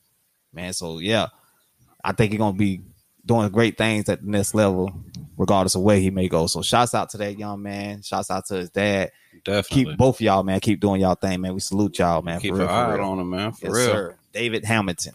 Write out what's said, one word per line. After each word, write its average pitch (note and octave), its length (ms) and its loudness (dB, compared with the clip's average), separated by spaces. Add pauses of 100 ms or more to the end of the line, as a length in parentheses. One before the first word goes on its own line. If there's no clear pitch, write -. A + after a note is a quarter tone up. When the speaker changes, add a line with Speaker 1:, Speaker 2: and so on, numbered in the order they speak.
(540)
Speaker 1:
Man, F2+ 200 -10
so E2 260 -8
yeah, G2 280 0 (760)
I G2 80 -4
think G#2 220 0
he's G#2+ 60 -2
gonna G#2 180 0
be G2 240 0 (440)
doing A#2 240 2
great A2 280 2
things A2 320 0
at F#2 140 -2
the G2 60 -8
next G2+ 260 0
level, G2 360 2 (460)
regardless F#2 380 2
of F#2 80 0
where G2+ 160 6
he F#2 100 2
may F#2 180 0
go. E2 200 2
So E2+ 160 -4
shouts A#2+ 320 2
out G#2 160 -2
to G#2+ 60 -12
that G2+ 200 -6
young G#2 240 -10
man. G2+ 400 -8
Shouts G2 300 -6
out F#2+ 160 -4
to G2+ 80 -6
his F2+ 160 -6
dad. G2 400 0 (340)
Speaker 2:
Definitely. G#2 460 0
Speaker 1:
Keep D3+ 60 -2
both B2+ 180 6
of - 60 -12
y'all, G2 220 4
man. F#2+ 160 0
Keep G#2 200 0
doing G2 220 2
y'all F#2 140 4
thing, F#2 260 -2
man. F#2 120 -4
We F#2+ 60 -6
salute G2 400 -2
y'all, E2+ 240 2
man. F2 160 -6
Speaker 2:
Keep F#2+ 140 -4
Speaker 1:
For F#2+ 40 0
real, F#2+ 60 2
Speaker 2:
an E2+ 60 2
Speaker 1:
for - 40 0
Speaker 2:
eye A#2 220 2
Speaker 1:
real. G2+ 100 -2
Speaker 2:
on F#2+ 140 -2
him, F2+ 100 -4
man. G2 220 -4
For G#2+ 160 -10
Speaker 1:
Yes, F#2+ 80 -2
Speaker 2:
real. B2 100 2
Speaker 1:
sir. G2 300 0 (180)
David A2+ 320 -4
Hamilton. G#2 500 0